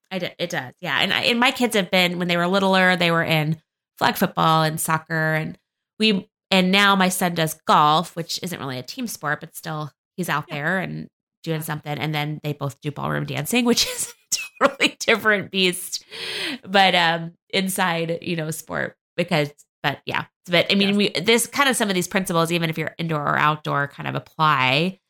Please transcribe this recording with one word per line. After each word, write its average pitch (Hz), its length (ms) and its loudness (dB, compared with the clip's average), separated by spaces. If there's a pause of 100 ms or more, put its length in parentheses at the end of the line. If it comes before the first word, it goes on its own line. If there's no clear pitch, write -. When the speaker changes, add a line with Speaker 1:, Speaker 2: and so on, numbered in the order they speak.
Speaker 1:
I 190 100 -8
d-, 175 100 -6 (100)
it 175 100 -4
does. 139 320 -6
Yeah. 151 180 -2
And 185 140 2
I, - 120 0
and 233 140 2
my 247 120 4
kids 247 240 -2
have 190 160 0
been, 180 260 2
when 175 100 -2
they 175 100 0
were 170 100 0
littler, 190 480 4
they 170 160 2
were 165 120 2
in 156 380 0 (380)
flag 240 160 2
football 165 480 2
and 156 180 -2
soccer. 156 540 -2
And 160 200 -4 (440)
we, 214 280 2 (220)
and 185 220 4
now 196 240 6
my 190 140 4
son 180 260 -2
does 160 180 0 (140)
golf, 160 480 4
which - 260 -8
isn't 175 180 -8
really 131 200 -6
a - 40 -12
team - 220 -10
sport, 147 340 -6
but - 160 -18
still 151 360 -10 (260)
he's 175 120 -6
out 151 180 -2
Speaker 2:
Yeah. - 80 -10
Speaker 1:
there 160 240 -2
and 156 300 -8 (340)
doing 160 180 -4
something. 147 360 -8
And 151 180 -4
then 147 280 -4
they 147 100 -4
both 139 280 -8
do 151 100 -6
ballroom 147 340 -4
dancing, 143 400 -2
which 240 220 2
<laughs> - 20 -6
is - 240 -8 (480)
a 277 60 4
totally - 320 0
different 214 520 2
beast, 185 540 -2 (580)
but, 190 320 4
um, 170 380 0 (160)
inside, 180 720 -2
you 175 160 -6
know, 156 140 -6
sport - 440 -8 (220)
because, 160 340 0 (320)
but 139 220 -4
yeah. - 200 -4 (220)
But 170 240 2
I 190 40 2
mean, 196 240 2
Speaker 2:
Yes. 202 160 0
Speaker 1:
we, 143 60 -2
this 226 260 2
kind 277 200 0
of, 254 80 2
some 214 140 -2
of 190 60 -2
these 180 120 0
principles, 170 440 0
even 170 180 0
if 160 80 -4
you're 156 220 -6
indoor 160 220 -2
or 147 160 0
outdoor, 147 500 0
kind 151 200 -10
of 131 80 -4
apply, 147 840 2 (100)